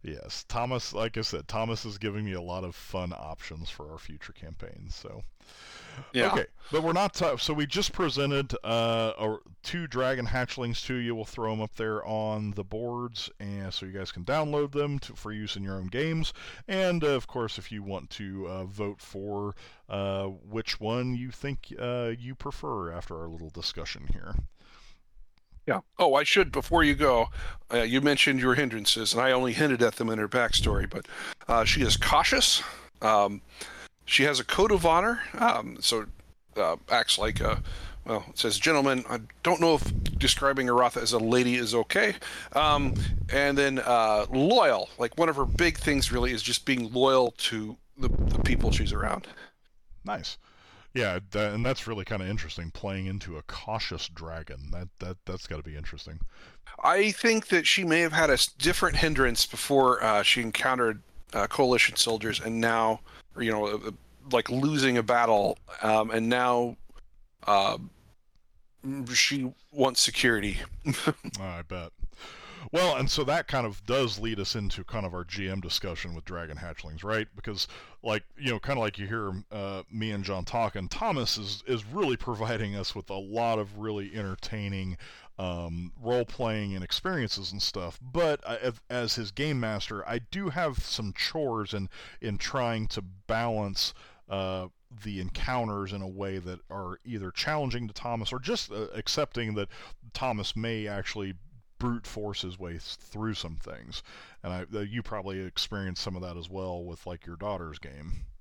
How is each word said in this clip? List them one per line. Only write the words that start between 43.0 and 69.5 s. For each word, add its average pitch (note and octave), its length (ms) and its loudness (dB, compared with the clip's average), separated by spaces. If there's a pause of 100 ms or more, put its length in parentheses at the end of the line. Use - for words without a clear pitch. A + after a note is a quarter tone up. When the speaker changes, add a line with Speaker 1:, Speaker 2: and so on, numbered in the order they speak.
Speaker 2:
and C#3 300 4
then, C#3 220 4
uh, A2 500 4
loyal. C#3+ 680 6
Like, A#2+ 200 -2
one E3 100 6
of D3+ 80 2
her C3+ 100 2
big E3+ 320 4
things C#3+ 360 2
really B2 180 2
is A2 100 -2
just - 220 -2
being A#2+ 300 0
loyal B2+ 380 6
to G#2+ 440 -4 (220)
the, B2+ 100 2
the - 320 4
people B2 320 4
she's - 220 2
around. G2+ 340 -2 (800)
Speaker 1:
Nice. - 320 -8 (600)
Yeah, G2 220 0 (100)
that, G#2 240 0
and A2+ 100 0
that's B2+ 220 -2
really G#2 200 -6
kinda F#2+ 220 -4
interesting, F2 440 -4
playing F#2+ 340 -6
into F#2+ 320 -6
a D2+ 60 -10
cautious - 680 -6
dragon. D#2+ 600 -10
That, F2 160 -2 (120)
that, F2+ 260 -8
that's F2+ 200 -8
gotta D#2 160 -8
be D2+ 140 -12
interesting. D#2 440 -8 (640)
Speaker 2:
I G3 280 6
think A3 380 4
that E3+ 180 6
she F#3+ 160 4
may E3 160 6
have E3 140 4
had D#3+ 180 6
a - 20 8
s-, - 140 4
different F3 480 2
hindrance C3 500 4
before, B2+ 580 4
uh, G#2 200 6
she - 180 6
encountered, A#2 600 2 (300)
uh, G2+ 120 2
Coalition B2+ 520 4
soldiers, A2 420 0
and A2+ 200 -2
now, A2+ 420 4 (340)
or, B2 80 -4
you A2+ 80 2
know, G#2+ 160 0
uh, G#2 120 -2 (100)
uh, - 20 -8 (400)
like, A#2+ 180 4
losing C3+ 480 4
a A2+ 60 4
battle, A2+ 560 4 (240)
um, A2 260 4
and A2+ 200 2
now, B2 460 2 (680)
uh, G2+ 320 4 (1080)
mm, C3+ 300 -6
she C3 400 2 (180)